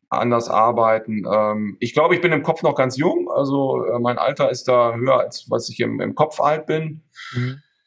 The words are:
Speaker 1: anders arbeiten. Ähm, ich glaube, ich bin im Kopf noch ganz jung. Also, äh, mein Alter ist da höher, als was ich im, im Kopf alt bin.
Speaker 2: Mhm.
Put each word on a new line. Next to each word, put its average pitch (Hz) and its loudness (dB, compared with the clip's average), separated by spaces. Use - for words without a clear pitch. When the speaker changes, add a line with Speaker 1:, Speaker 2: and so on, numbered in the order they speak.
Speaker 1:
anders 120 0
arbeiten. 110 2
Ähm, 107 0
ich 120 -4
glaube, 165 4
ich - 0
bin 175 2
im 147 0
Kopf - -2
noch 151 2
ganz 127 0
jung. 190 0
Also, 135 0
äh, 117 0
mein 120 0
Alter 135 0
ist 123 -8
da 120 4
höher, 123 2
als - -6
was 117 -2
ich 123 -6
im, 113 -2
im 104 -4
Kopf - 0
alt 156 0
bin. 156 -4
Speaker 2:
Mhm. 127 -4